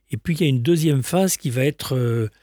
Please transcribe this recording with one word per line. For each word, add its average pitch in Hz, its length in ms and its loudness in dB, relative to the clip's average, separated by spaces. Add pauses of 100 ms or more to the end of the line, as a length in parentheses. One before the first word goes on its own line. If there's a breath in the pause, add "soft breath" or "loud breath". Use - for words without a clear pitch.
Et - 60 -8
puis, 165 200 -4
il 156 60 -2
y 170 40 2
a - 20 4
une 131 140 2
deuxième 151 420 2
phase 185 320 0
qui - 140 -4
va 127 160 0
être, 143 320 -2
euh, 117 320 0 (140 soft breath)